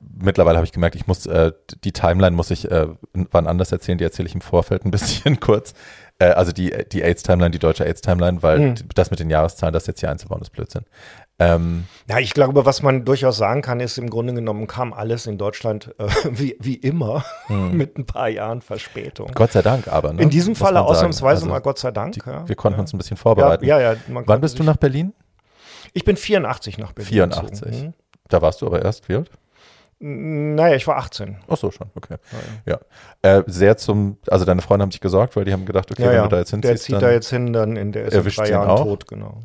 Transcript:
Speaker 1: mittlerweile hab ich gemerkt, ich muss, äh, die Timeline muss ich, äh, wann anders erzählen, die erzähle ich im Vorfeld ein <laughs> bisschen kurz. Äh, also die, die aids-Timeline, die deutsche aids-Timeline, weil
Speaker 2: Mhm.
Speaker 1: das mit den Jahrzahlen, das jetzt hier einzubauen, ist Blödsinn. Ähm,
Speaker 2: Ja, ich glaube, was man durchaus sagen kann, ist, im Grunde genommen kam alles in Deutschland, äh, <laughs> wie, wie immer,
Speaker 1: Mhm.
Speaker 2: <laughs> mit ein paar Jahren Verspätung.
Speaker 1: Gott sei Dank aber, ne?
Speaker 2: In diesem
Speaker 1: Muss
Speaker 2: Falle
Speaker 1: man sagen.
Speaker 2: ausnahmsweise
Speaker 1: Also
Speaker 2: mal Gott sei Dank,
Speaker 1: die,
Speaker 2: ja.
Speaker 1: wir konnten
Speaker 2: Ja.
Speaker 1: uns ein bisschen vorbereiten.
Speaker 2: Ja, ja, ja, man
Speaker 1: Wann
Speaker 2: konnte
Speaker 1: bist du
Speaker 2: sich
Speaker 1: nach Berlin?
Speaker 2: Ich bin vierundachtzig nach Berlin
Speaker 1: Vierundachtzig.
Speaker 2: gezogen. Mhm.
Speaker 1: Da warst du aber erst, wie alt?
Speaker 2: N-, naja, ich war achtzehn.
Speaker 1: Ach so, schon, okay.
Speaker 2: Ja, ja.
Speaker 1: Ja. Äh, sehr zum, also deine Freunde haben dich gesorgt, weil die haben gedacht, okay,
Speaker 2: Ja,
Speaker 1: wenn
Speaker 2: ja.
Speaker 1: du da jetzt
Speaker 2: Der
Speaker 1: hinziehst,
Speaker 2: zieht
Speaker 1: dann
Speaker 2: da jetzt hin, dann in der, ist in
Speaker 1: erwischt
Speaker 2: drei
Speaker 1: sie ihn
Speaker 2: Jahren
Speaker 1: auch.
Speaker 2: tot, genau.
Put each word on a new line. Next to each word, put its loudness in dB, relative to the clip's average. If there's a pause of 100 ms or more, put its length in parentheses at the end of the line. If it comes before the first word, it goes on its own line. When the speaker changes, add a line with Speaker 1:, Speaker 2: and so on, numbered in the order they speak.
Speaker 1:
mittlerweile 2
hab 2
ich -4
gemerkt, 0
ich -8
muss, -2
äh, 2 (320)
die -4
Timeline 2
muss -2
ich, -6
äh, 2 (260)
wann 0
anders 0
erzählen, -4
die -2
erzähle -6
ich -12
im -6
Vorfeld -2
ein 0
<laughs> -
bisschen -2
kurz. 0 (460)
Äh, 6
also 4
die, -2 (220)
die -2
aids-Timeline, 2
die -4
deutsche 0
aids-Timeline, 0
weil 4
Speaker 2:
Mhm. 2 (200)
Speaker 1:
das 2
mit -4
den -6
Jahrzahlen, 0
das -4
jetzt -10
hier -4
einzubauen, -8
ist -16
Blödsinn. -10 (560)
Ähm, 2 (240)
Speaker 2:
Ja, 0
ich -2
glaube, 4
was 2
man 2
durchaus 2
sagen 0
kann, -4
ist, -6
im -8
Grunde -4
genommen -6
kam -6
alles -6
in -6
Deutschland, -6
äh, -6
<laughs> -2
wie, -6
wie -4
immer, -2 (240)
Speaker 1:
Mhm. -2
Speaker 2:
<laughs> 0
mit -2
ein -8
paar -4
Jahren -6
Verspätung. -12
Speaker 1:
Gott 2
sei 4
Dank 0
aber, 0
ne? 0
Speaker 2:
In 6
diesem 2
Speaker 1:
Muss -4
Speaker 2:
Falle 4
Speaker 1:
man 4
sagen. 4
Speaker 2:
ausnahmsweise 2
Speaker 1:
Also -6
Speaker 2:
mal -4
Gott -4
sei -4
Dank, -6
Speaker 1:
die, -10
Speaker 2:
ja. -12
Speaker 1:
wir -4
konnten 0
Speaker 2:
Ja. -2
Speaker 1:
uns -6
ein -6
bisschen -8
vorbereiten. 4
Speaker 2:
Ja, 4
ja, 4
ja, -6
man -10
Speaker 1:
Wann -8
Speaker 2:
konnte 4
Speaker 1:
bist -2
du -6
Speaker 2:
sich 2
Speaker 1:
nach 4
Berlin? 0 (800)
Speaker 2:
Ich -6
bin 4
vierundachtzig -2
nach -12
Berlin -10
Speaker 1:
Vierundachtzig. 0
Speaker 2:
gezogen. -8
Mhm. -14 (340)
Speaker 1:
Da 2
warst 0
du -6
aber -2
erst, -6
wie -2
alt? -4 (680)
Speaker 2:
N-, -6
naja, 4
ich -4
war 0
achtzehn. -10 (100)
Speaker 1:
Ach 0
so, -4
schon, -16
okay. -14 (500)
Speaker 2:
Ja, -2
ja. -4 (460)
Speaker 1:
Ja. 8
Äh, -2
sehr 4
zum, -2 (100)
also 2
deine 2
Freunde 2
haben -2
dich -14
gesorgt, 0
weil -2
die -2
haben -4
gedacht, -4
okay, -6
Speaker 2:
Ja, 4
Speaker 1:
wenn 4
Speaker 2:
ja. 4
Speaker 1:
du 0
da 2
jetzt -4
Speaker 2:
Der -4
Speaker 1:
hinziehst, 0
Speaker 2:
zieht -4
Speaker 1:
dann 0
Speaker 2:
da 4
jetzt 2
hin, -2
dann 0
in -4
der, -6
ist -2
in 4
Speaker 1:
erwischt -2
Speaker 2:
drei 0
Speaker 1:
sie 0
ihn 2
Speaker 2:
Jahren 2
Speaker 1:
auch. 4
Speaker 2:
tot, -4
genau. -14